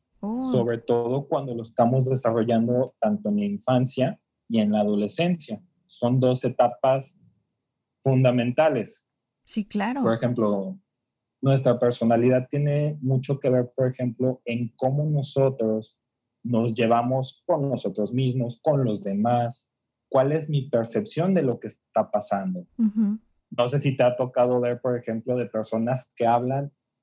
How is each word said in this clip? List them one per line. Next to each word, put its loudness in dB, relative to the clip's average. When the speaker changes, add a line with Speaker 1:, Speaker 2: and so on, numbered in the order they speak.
Speaker 1:
Oh. -4
Speaker 2:
sobre 2
todo -2
cuando -4
lo -8
estamos 2
desarrollando 0
tanto 0
en 0
la 0
infancia -2
y 0
en 2
la 2
adolescencia. -2
Son 0
dos 2
etapas 0
fundamentales. 2
Speaker 1:
Sí, -6
claro. -4
Speaker 2:
Por 2
ejemplo, -2
nuestra 2
personalidad 2
tiene -2
mucho -2
que -2
ver, 2
por 0
ejemplo, -4
en -4
cómo 0
nosotros -2
nos 0
llevamos 0
con 0
nosotros -4
mismos, -2
con 2
los -2
demás, -2
cuál 2
es -4
mi -2
percepción -2
de 2
lo -2
que -12
está -4
pasando. -4
Speaker 1:
Ujú. 0
Speaker 2:
No 0
sé -2
si -2
te 2
ha 4
tocado 0
ver, -2
por -2
ejemplo, -4
de -2
personas -4
que 0
hablan 0